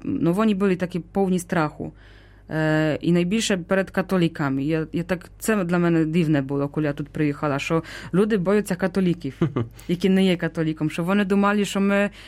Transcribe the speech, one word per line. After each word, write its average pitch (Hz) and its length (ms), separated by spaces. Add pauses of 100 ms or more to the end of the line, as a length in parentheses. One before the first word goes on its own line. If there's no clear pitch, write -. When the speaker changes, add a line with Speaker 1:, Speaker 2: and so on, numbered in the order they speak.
Speaker 1:
ну, 160 300
вони 214 220
були 190 220
такі 180 220
повні 185 400
страху. 160 540 (580)
Е, 156 500
і 165 120
найбільше 185 440
перед 185 340
католиками. 165 720
Я, 156 280
я 170 100
так, 175 360
це 214 260
для 175 140
мене 170 260
дивне 156 380
було, 139 260
коли 156 180
я 143 60
тут 147 160
приїхала, 147 500
що 165 240 (320)
люди 214 220
бояться 202 380
католиків, 180 640 (240)
Speaker 2:
<laughs> - 240
Speaker 1:
які 180 200
не 190 160
є 180 120
католиком, 160 540
що 170 140
вони 202 200
думали, 202 400
що - 160
ми, - 300 (180)